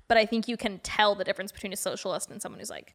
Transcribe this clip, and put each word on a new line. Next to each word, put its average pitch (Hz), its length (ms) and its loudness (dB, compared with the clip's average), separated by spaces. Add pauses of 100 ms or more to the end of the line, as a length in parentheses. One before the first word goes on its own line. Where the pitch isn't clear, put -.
But 233 100 6
I 220 100 6
think 226 200 0
you 233 80 -2
can 202 240 -4
tell 208 360 4
the 190 80 -2
difference 196 280 -4
between 190 220 -10
a - 20 -6
socialist - 540 -4
and - 100 -12
someone 190 200 -12
who's, - 100 -12
like, - 260 -14